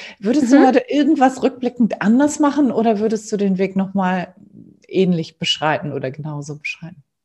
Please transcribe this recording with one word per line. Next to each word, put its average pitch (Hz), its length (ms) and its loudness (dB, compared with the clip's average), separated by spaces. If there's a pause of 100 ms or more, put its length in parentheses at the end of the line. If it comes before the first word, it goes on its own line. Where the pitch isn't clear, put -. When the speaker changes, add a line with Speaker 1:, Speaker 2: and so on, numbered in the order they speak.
(200)
Speaker 1:
Würdest 247 320 0
du 277 60 8
Speaker 2:
Mhm. 294 100 8
Speaker 1:
heute 254 120 4 (100)
irgendwas 269 520 2
rückblickend 240 600 -2
anders 254 380 2
machen 285 320 2
oder 220 280 0
würdest 214 320 -4
du 208 60 -2
den 196 200 0
Weg 190 200 -2
nochmal 185 580 -2 (520)
ähnlich 180 500 -2
beschreiten 151 560 -2
oder 135 180 -6
genauso 147 460 -12
beschreiten? - 460 -14 (220)